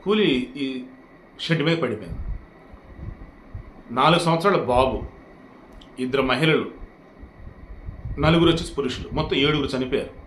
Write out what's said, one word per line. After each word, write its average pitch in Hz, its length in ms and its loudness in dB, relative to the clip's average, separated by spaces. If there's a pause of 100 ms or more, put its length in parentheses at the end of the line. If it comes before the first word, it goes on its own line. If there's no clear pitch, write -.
కూలి 208 240 4 (380)
ఈ - 20 -4 (760)
షెడ్ 156 220 0
మీద 165 160 2
పడిపోయింది. 101 360 -6 (1800)
నాలుగు 165 280 6
సంవత్సరాల 165 320 2 (140)
బాబు, 127 260 2 (1040)
ఇద్దరు 131 260 0
మహిళలు, 139 360 2 (1600)
నలుగురు 165 260 6
వచ్చేసి - 260 -2
పురుషులు, 123 320 -6 (100)
మొత్తం 156 160 -2 (100)
ఏడుగురు 147 320 0
చనిపోయారు. 127 360 -4 (140)